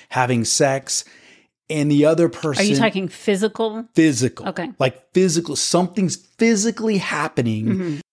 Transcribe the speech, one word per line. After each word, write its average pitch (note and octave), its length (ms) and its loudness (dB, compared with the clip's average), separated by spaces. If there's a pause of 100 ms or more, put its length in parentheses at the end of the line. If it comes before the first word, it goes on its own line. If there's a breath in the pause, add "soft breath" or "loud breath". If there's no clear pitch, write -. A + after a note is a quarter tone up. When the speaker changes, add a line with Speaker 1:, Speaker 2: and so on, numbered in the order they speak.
Speaker 1:
having B2 380 0
sex, - 580 -2 (680 soft breath)
and D3+ 200 0
the D3 160 6
other E3 240 4
person D#3+ 320 -2
Speaker 2:
Are G3 40 2
you G#3 100 2
talking F#3+ 320 0
physical? G#3+ 760 -2 (100)
Speaker 1:
Physical. C3 540 2
Speaker 2:
Okay. F3 300 -8
Speaker 1:
Like, - 340 -4
physical, E3+ 420 2
something's F3+ 640 -2
physically A3 800 0
happening. C3 720 -2
Speaker 2:
Mm-hmm. F3 320 -2 (140)